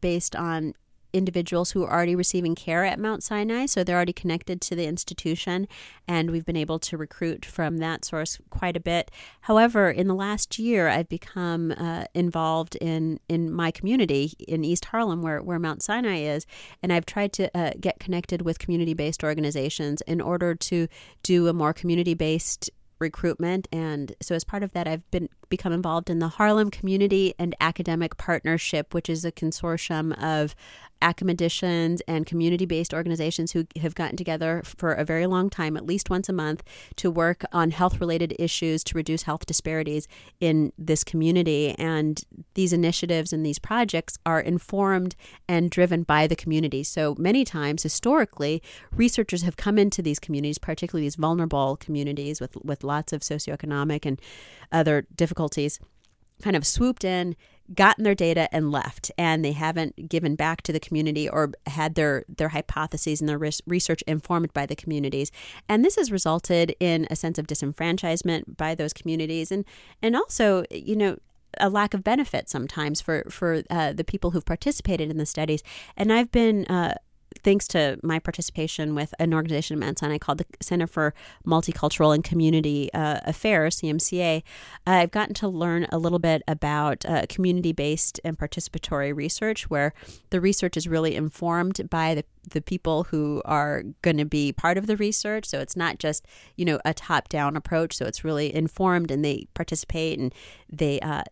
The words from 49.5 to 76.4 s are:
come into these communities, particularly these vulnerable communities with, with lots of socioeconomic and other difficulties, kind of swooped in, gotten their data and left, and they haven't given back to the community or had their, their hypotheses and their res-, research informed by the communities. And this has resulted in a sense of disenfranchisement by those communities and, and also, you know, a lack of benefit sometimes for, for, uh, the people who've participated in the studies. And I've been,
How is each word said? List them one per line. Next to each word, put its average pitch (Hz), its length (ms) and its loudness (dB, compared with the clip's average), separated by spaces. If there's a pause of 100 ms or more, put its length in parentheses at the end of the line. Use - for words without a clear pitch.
come 208 200 2
into 202 220 4
these 156 180 0
communities, 147 380 -2
particularly 165 480 -4
these 147 120 -4
vulnerable 156 600 2
communities 143 640 -4
with, 127 240 -8
with 143 180 -6
lots 147 300 -2
of 151 80 -4
socioeconomic 147 840 -2
and 135 160 -2 (500)
other 156 420 4
difficulties, 151 640 -2 (640)
kind 196 140 2
of 147 100 0
swooped - 380 2
in, 180 320 0 (380)
gotten 208 300 6
their 202 100 6
data 165 400 4
and 156 160 2
left, - 460 -4
and 160 260 2
they 147 100 0
haven't 160 540 -2
given 160 280 0
back 156 260 0
to - 100 -6
the 156 100 0
community 151 460 0
or 151 240 2 (160)
had 156 280 -2
their, 147 340 2
their 156 220 -2
hypotheses 151 720 -4
and 151 80 0
their 147 100 0
res-, 151 280 -4
research 175 360 0
informed 165 500 -2
by 143 140 -2
the 147 100 -8
communities. 143 560 -4 (340)
And 214 160 4
this 392 140 6
has 277 160 2
resulted 170 680 2
in 165 320 2
a 156 60 -4
sense 165 220 -4
of 151 80 -2
disenfranchisement 165 1120 -2
by 160 160 -2
those 156 180 -4
communities 160 580 -4
and, 196 140 -2 (380)
and 226 120 2
also, 214 560 2
you 123 260 -4
know, 202 200 2 (420)
a 196 120 4
lack 202 240 0
of 190 100 -2
benefit - 460 0
sometimes 147 500 -4
for, 160 300 -2
for, 165 400 0
uh, 156 240 0
the 160 100 -2
people 175 280 -2
who've 170 120 0
participated 165 640 0
in 160 60 -2
the 151 80 0
studies. 151 380 0 (340)
And 214 160 4
I've 233 180 4
been, 220 360 4